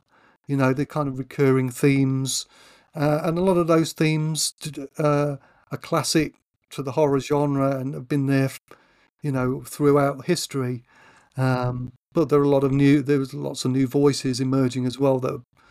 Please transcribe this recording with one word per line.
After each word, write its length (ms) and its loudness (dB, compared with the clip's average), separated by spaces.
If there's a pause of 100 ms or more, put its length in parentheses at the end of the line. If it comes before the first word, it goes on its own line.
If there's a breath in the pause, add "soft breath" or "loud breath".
(480 soft breath)
you 100 -4
know, 160 4
the 120 -2
kind 220 -4
of 120 -6
recurring 500 2
themes. 800 0 (480 soft breath)
Uh, 280 0
and 140 -2
a 40 -2
lot 160 2
of 100 2
those 260 2
themes, 600 0
d-, 340 -12 (100)
uh, 380 0 (360 soft breath)
are 60 -6
classic 560 -2 (380)
to 100 -10
the 120 -8
horror 260 2
genre 580 0
and 160 -8
have 140 -12
been 180 0
there, 200 2
f-, 140 -8 (640 soft breath)
you 100 -4
know, 300 -2
throughout 640 2
history. 580 -4 (540 soft breath)
Um, 560 -2 (180)
but 180 0
there 100 4
are 40 4
a 60 2
lot 140 4
of 80 2
new, 320 4
there 160 0
was 160 -8
lots 280 -8
of 80 0
new 160 2
voices 520 0
emerging 480 0
as 100 -6
well 220 2
that 120 -4
are 120 -10 (280 soft breath)